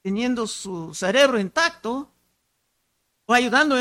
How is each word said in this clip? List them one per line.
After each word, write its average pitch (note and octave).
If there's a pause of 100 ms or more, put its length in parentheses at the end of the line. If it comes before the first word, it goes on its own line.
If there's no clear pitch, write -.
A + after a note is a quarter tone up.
teniendo A#3
su E3+
cerebro B3
intacto, C4+ (1160)
o A3+
ayudando B3+